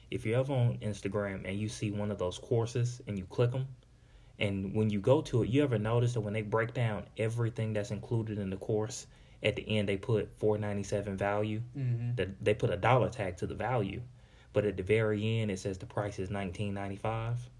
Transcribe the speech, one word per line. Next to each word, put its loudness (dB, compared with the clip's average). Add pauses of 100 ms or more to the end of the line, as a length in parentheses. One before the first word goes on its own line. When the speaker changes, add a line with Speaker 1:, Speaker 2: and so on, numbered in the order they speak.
(100)
Speaker 1:
If -4
you're 2
ever 0
on 4
Instagram -2
and -2
you -2
see -4
one -2
of -4
those -2
courses 0
and -4
you -6
click 2
'em, -2 (720)
and 0
when 4
you 2
go 6
to 2
it, 0
you 4
ever 2
notice 2
that -2
when -4
they -2
break 0
down 0 (100)
everything 0
that's -2
included -2
in -2
the -4
course, -2 (360)
at 2
the -8
end 2
they 2
put 0
four 4
ninety-seven -2
value, 0 (140)
Speaker 2:
Mm-hmm. -2
Speaker 1:
that -4
they 6
put 2
a 0
dollar 4
tag -4
to -4
the -4
value, -2 (500)
but 4
at 0
the -4
very 2
end 0
it -2
says -4
the -12
price -4
is -4
nineteen -4
ninety-five? -4 (220)